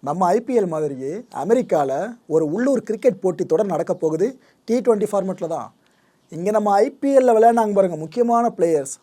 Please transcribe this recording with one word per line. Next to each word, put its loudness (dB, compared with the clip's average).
நம்ம 0
ஐ 2
பி -2
எல் -2
மாதிரியே -4
அமெரிக்கால 0
ஒரு 2
உள்ளூர் 0
கிரிக்கெட் 0
போட்டி -2
தொடர் 0
நடக்க -4
போகுது, 0
டி 0
ட்வென்டி 2
ஃபார்மேட்ல -4
தான். -8
இங்க -4
நம்ம 2
ஐ -2
பி 0
எல்ல 4
விளையாடுனாங்க 4
பாருங்க 2
முக்கியமான 0
பிளேயர்ஸ் 0